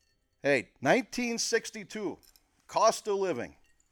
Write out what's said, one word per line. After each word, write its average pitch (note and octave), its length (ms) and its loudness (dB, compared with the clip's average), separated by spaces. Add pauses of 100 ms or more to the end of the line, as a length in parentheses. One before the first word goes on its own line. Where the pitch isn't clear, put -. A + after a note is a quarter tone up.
(420)
Hey, C3+ 260 2 (140)
nineteen A#3 560 2
sixty-two, G#3+ 800 -4 (500)
cost G#3+ 400 2
of G3+ 80 0
living. B2 400 -4 (360)